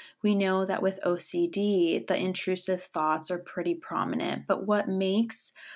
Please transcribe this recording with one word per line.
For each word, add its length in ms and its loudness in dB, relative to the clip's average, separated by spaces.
We 140 4
know 280 2
that 180 0
with 200 0
O 160 2
C 300 0
D, 580 2
the 100 2
intrusive 680 -2
thoughts 460 -2
are 100 -2
pretty 340 -4
prominent. 720 -4
But 220 0
what 200 2
makes 640 0